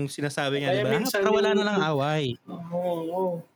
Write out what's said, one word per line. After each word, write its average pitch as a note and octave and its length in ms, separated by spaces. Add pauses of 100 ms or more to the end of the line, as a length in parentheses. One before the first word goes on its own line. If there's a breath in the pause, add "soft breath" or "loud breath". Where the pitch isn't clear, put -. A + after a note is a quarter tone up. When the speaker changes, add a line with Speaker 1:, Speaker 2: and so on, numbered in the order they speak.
Speaker 1:
sinasabi C#3+ 540
niya, C#3+ 100
Speaker 2:
Kaya F#3+ 60
Speaker 1:
di - 20
ba? G#3 80
"Ah, - 80
Speaker 2:
minsan A3 240
Speaker 1:
para G#3+ 160
wala G#3 160
Speaker 2:
yung G#3+ 40
Speaker 1:
na G#3 120
lang G3+ 160
away." D3+ 400 (220)
Speaker 2:
Oo, F3 360 (220)
oo. F3 220 (320)